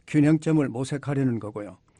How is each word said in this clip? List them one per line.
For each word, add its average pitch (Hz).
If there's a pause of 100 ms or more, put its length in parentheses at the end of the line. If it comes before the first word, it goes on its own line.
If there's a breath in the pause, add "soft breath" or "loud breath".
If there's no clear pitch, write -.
균형점을 156
모색하려는 131
거고요. 104 (200 soft breath)